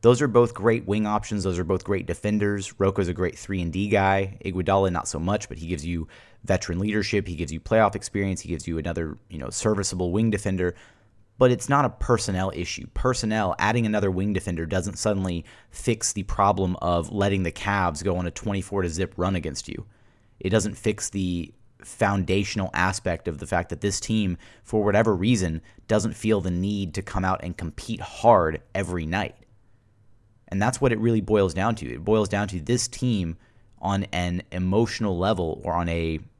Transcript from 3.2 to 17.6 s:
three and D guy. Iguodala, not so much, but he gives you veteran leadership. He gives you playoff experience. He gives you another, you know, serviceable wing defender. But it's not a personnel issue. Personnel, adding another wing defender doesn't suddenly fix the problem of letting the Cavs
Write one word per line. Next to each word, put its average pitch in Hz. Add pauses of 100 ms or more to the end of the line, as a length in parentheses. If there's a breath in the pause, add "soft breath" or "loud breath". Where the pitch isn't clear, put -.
three 95
and 85
D 95
guy. 98
Iguodala, 98
not 87
so -
much, 98
but -
he 80
gives 80
you 85 (360 loud breath)
veteran 90
leadership. 104
He 90
gives 78
you 82
playoff 110
experience. 98
He -
gives 80
you 82
another, 82 (140)
you 87
know, 64
serviceable 95
wing 110
defender. 95 (640 soft breath)
But 127
it's -
not 139
a 117
personnel 95
issue. -
Personnel, 110
adding 113
another 104
wing 95
defender 87
doesn't 92
suddenly 95 (240 loud breath)
fix -
the 101
problem 95
of 85
letting 98
the 82
Cavs 90